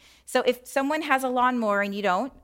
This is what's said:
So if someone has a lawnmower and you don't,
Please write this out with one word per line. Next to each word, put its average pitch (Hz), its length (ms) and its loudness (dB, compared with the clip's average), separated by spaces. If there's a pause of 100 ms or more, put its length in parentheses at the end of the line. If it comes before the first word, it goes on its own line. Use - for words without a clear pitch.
(240)
So 254 220 0
if 247 200 -2
someone 285 360 -2
has 269 220 0
a 262 40 -2
lawnmower 247 520 0
and 202 140 -2
you 202 80 -6
don't, 202 300 0 (120)